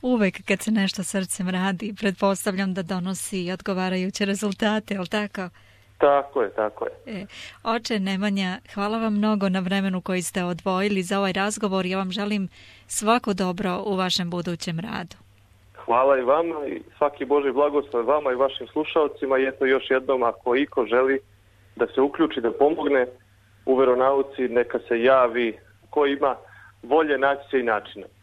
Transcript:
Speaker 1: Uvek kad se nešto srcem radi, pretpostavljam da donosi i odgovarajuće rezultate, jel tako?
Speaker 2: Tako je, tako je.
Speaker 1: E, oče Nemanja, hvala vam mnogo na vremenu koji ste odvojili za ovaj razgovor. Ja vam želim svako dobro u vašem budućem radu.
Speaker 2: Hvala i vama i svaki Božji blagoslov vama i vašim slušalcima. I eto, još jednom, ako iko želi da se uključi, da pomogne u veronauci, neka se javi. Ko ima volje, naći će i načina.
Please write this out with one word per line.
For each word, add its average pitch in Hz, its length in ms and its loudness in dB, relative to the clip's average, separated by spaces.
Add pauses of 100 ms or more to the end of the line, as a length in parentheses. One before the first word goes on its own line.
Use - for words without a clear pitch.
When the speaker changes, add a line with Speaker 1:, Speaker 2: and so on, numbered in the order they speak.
Speaker 1:
Uvek 233 320 2 (140)
kad 196 140 0
se - 80 -2
nešto 196 320 0
srcem 185 460 -4
radi, 190 520 -2
pretpostavljam 196 760 0
da 190 80 -4
donosi 185 600 -4
i 180 80 -4
odgovarajuće 185 720 -2
rezultate, 208 720 -2
jel 185 120 -4
tako? 202 420 -6 (500)
Speaker 2:
Tako 143 440 4
je, 98 80 0
tako 107 360 -4
je. - 340 -10
Speaker 1:
E, 196 60 -12 (380)
oče 233 340 -2
Nemanja, 196 600 -2 (160)
hvala 208 240 -2
vam 226 160 0
mnogo 208 340 2
na 190 120 0
vremenu 190 400 0
koji 180 220 -2
ste 180 220 -2
odvojili 185 580 0
za 190 160 -2
ovaj 196 140 0
razgovor. 190 540 -2
Ja 185 120 -2
vam 190 120 -4
želim 202 380 -2 (380)
svako 220 480 0
dobro 185 520 -2
u 202 100 -2
vašem 185 340 -2
budućem 170 500 -4
radu. - 360 -8 (680)
Speaker 2:
Hvala 131 340 4
i 127 40 0
vama 151 440 0
i - 160 -8 (160)
svaki 147 260 0
Božji 139 280 2
blagoslov 139 540 0
vama 143 260 2
i - 20 0
vašim 131 320 0
slušalcima. 147 720 0
I 135 80 2
eto, 135 200 -2
još 131 240 2
jednom, 131 320 2
ako 120 340 0
iko 135 300 0
želi 131 340 2 (560)
da 120 180 0
se 135 60 2
uključi, 143 400 2
da 113 120 0
pomogne 143 540 2 (600)
u 131 100 4
veronauci, 131 720 2
neka 120 300 0 (100)
se 117 140 0
javi. 120 560 4 (320)
Ko 147 160 2
ima 139 300 0 (460)
volje, 143 360 2
naći 139 320 0
će 135 100 2
i - 20 -2
načina. 107 440 -4 (160)